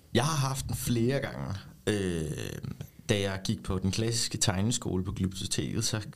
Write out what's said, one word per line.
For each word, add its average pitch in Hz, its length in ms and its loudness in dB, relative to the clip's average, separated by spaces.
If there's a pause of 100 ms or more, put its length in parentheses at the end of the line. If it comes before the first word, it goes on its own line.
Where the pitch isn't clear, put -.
(140)
Jeg 123 120 6
har 151 220 2
haft 135 200 -2
den 131 80 0
flere 123 440 2
gange. 67 340 -4 (340)
Øh, 87 440 2 (760)
da 104 100 4
jeg 98 240 -2
gik 107 200 -2
på 95 160 -2
den 95 120 2
klassiske 117 460 0
tegneskole 95 680 2
på 95 80 -2
Glyptoteket, 92 720 0
så 107 300 -2